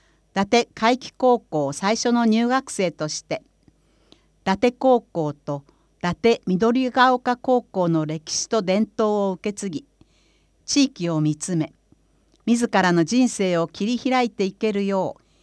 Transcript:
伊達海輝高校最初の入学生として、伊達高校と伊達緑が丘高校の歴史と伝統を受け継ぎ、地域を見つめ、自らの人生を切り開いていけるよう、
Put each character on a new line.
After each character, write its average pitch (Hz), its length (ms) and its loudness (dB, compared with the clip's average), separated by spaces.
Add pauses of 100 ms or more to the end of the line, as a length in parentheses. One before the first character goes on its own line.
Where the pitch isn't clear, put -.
(320)
伊 - 20 -20
達 196 400 2
海 240 240 0
輝 - 200 -18
高 247 240 2
校 147 320 -4
最 208 240 -2
初 240 160 0
の 240 100 2
入 226 240 2
学 262 240 -4
生 185 180 -2
と 156 200 -8
し - 120 -10
て、 - 220 -8 (680)
伊 - 20 -20 (300)
達 196 260 2
高 247 300 2
校 151 320 -6
と 143 320 -10 (320)
伊 - 60 -20
達 202 440 0
緑 233 420 0
が 254 240 4
丘 247 220 -2
高 247 280 0
校 180 260 -2
の 160 160 0
歴 156 260 -8
史 - 160 -6
と 226 140 0
伝 196 260 0 (100)
統 214 120 2
を 202 240 0
受 208 180 -6
け - 20 -12
継 202 160 -10
ぎ、 151 160 -8 (800)
地 277 200 2
域 175 240 -4
を 160 100 -2
見 151 160 0
つ 175 220 -6
め、 - 160 -4 (720)
自 233 240 0
ら 185 220 2
の 170 140 4
人 247 240 2
生 185 280 -2
を 165 100 0
切 226 300 -4
り 254 140 -4
開 254 140 2
い 233 40 -4
て 214 140 -6
い 190 80 -2
け 214 220 -4
る 202 120 -2
よ 190 320 -4
う、 - 60 -20 (200)